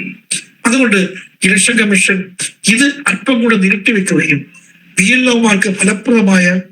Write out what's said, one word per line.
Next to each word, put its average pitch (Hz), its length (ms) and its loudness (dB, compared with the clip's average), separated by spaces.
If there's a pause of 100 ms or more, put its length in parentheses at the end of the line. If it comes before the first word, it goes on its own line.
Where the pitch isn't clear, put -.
(680)
അതുകൊണ്ട് 233 300 2 (480)
ഇലക്ഷൻ 190 340 2
കമ്മീഷൻ 196 580 0 (320)
ഇത് 240 180 2 (200)
അല്പം 233 360 -2
കൂടെ 226 140 2
നിരട്ടിവെക്കുകയും 190 840 0 (580)
ബി 185 140 0
എൽ 254 180 2
ഒമാർക്ക് 220 420 0
ഫലപ്രദമായ, 190 880 2 (100)